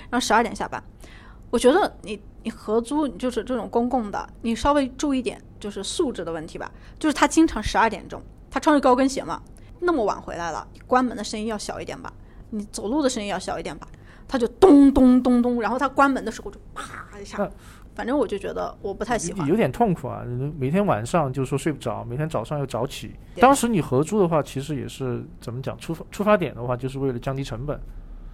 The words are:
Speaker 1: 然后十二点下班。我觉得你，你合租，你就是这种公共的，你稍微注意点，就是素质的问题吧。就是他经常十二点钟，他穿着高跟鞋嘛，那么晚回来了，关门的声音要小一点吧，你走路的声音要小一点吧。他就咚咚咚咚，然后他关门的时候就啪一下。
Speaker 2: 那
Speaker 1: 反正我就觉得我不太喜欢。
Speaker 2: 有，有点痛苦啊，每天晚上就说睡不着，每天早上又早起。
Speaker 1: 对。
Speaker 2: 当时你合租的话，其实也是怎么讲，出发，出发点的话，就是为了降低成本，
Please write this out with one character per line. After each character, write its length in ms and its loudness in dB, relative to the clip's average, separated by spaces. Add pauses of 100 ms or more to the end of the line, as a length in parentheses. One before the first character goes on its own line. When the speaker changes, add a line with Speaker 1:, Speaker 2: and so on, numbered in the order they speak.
Speaker 1:
然 20 -20
后 80 0
十 140 2
二 100 6
点 100 -4
下 140 -6
班。 160 -10 (680)
我 80 0
觉 140 6
得 300 2
你， 200 -10 (220)
你 80 -6
合 300 -2
租， 260 -2
你 100 -10
就 140 -4
是 140 -4
这 100 -4
种 140 -6
公 180 2
共 240 -2
的， 160 -6 (140)
你 120 -2
稍 200 2
微 240 4
注 160 0
意 80 0
点， 200 -6 (160)
就 140 -10
是 100 -8
素 300 -2
质 140 -8
的 80 -6
问 120 -8
题 120 -12
吧。 120 -10 (300)
就 80 0
是 60 4
他 120 2
经 220 6
常 160 -6
十 140 -2
二 120 4
点 200 -8
钟， 120 -12 (280)
他 100 -4
穿 160 4
着 60 4
高 120 6
跟 140 4
鞋 160 -4
嘛， 180 -8 (380)
那 140 0
么 100 0
晚 180 -2
回 140 -10
来 160 -4
了， 160 -8 (180)
关 180 4
门 120 -2
的 80 -6
声 160 -8
音 60 -6
要 120 -4
小 220 -10
一 60 -10
点 160 -10
吧， 100 -14 (380)
你 160 -6
走 240 -8
路 120 0
的 80 4
声 140 -4
音 60 -6
要 100 -4
小 180 -6
一 60 -8
点 140 -10
吧。 100 -18 (400)
他 100 0
就 100 0
咚 460 10
咚 300 8
咚 180 4
咚， 200 0
然 100 0
后 80 0
他 80 2
关 240 4
门 120 -4
的 60 -6
时 120 -8
候 100 -12
就 80 -16 (140)
啪 340 -14 (140)
一 20 -14
下。 140 -12
Speaker 2:
那 140 -2 (420)
Speaker 1:
反 140 -8
正 100 0
我 80 2
就 120 -2
觉 160 -8
得 280 -6
我 120 -4
不 100 -8
太 160 0
喜 140 -6
欢。 120 -2
Speaker 2:
有， 60 2
有 60 6
点 120 4
痛 240 2
苦 140 -6
啊， 160 -8 (340)
每 140 -2
天 140 2
晚 200 2
上 260 0
就 120 -2
说 140 -2
睡 160 -2
不 40 -10
着， 280 -6
每 100 -8
天 140 -2
早 120 -2
上 160 -4
又 80 -2
早 220 -2
起。 240 -12 (240)
Speaker 1:
对。 60 -8
Speaker 2:
当 120 10
时 140 2
你 140 2
合 200 2
租 200 2
的 80 6
话， 120 2
其 200 -6
实 160 -6
也 100 -6
是 340 -6 (200)
怎 120 -8
么 80 -8
讲， 160 -8
出 160 -8
发， 160 -10
出 140 -6
发 140 6
点 180 -4
的 80 -8
话， 140 -2
就 100 -6
是 100 -8
为 140 0
了 80 -4
降 160 -4
低 80 -4
成 220 -8
本， 120 -6 (560)